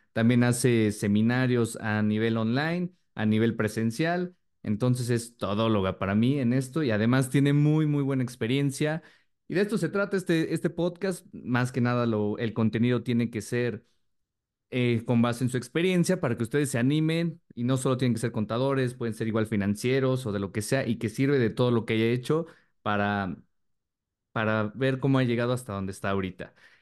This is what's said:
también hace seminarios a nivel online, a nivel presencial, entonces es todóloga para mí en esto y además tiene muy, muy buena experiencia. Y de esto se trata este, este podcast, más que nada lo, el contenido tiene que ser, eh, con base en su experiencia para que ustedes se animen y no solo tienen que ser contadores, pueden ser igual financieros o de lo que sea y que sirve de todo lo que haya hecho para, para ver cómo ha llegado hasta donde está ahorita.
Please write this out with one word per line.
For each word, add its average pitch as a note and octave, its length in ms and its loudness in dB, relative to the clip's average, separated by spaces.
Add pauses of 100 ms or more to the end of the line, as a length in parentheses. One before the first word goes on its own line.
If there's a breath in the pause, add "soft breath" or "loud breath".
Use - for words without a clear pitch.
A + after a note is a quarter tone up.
(120 loud breath)
también A#2+ 320 4
hace A#2+ 480 4
seminarios A2+ 840 2
a G#2+ 240 -2
nivel G#2+ 340 2
online, D3+ 560 -2 (240)
a G#2+ 100 -2
nivel A2 300 2
presencial, D3+ 800 -2 (260)
entonces A#2+ 480 0
es A#2 280 -4
todóloga G2+ 640 0
para G2 160 0
mí B2+ 240 2
en A#2+ 120 0
esto C3+ 320 -2
y B2 80 0
además B2 380 2
tiene C#3+ 240 2
muy, D3+ 320 4
muy C#3+ 180 0
buena C3+ 200 -2
experiencia. C#3 800 -2 (440 soft breath)
Y - 80 -4
de F#3 60 2
esto G#3 160 0
se D#3+ 120 0
trata G3+ 280 -2
este, E3 360 0
este D#3+ 160 -2
podcast, E3+ 640 -4
más B2 380 -2
que - 100 -2
nada A#2+ 240 2
lo, G#2+ 340 0
el A2+ 140 -4
contenido A#2 500 2
tiene A#2+ 260 0
que A2 120 -8
ser, A#2+ 440 -4 (840)
eh, A#2+ 340 0
con A#2+ 160 4
base A#2+ 220 0
en B2+ 80 0
su B2+ 60 -2
experiencia F3+ 640 0
para C3 160 -2
que A#2 80 -2
ustedes C#3+ 280 -2
se B2 80 -2
animen D#3 640 0 (120)
y A#2+ 100 -6
no B2+ 140 2
solo C3 200 0
tienen B2+ 180 0
que A#2 40 -4
ser A#2 120 -2
contadores, B2 640 -2
pueden A#2 180 -4
ser A2+ 140 -6
igual A2 180 0
financieros B2+ 800 0
o G#2 60 -4
de G2+ 80 -2
lo G2 120 -6
que G#2+ 120 -4
sea C3 240 -2
y A#2+ 100 -2
que A2+ 120 -4
sirve C#3 280 0
de A2+ 140 2
todo B2 200 0
lo A2 140 0
que A2+ 80 -2
haya A2 140 2
hecho C#3 400 -2 (340 loud breath)
para, G2+ 560 -2 (920)
para A2 440 0
ver C3 240 0
cómo C3+ 200 2
ha C3 40 2
llegado A#2+ 300 0
hasta A#2+ 200 -6
donde G2 180 -4
está - 180 -6
ahorita. F#2+ 460 -4 (260 soft breath)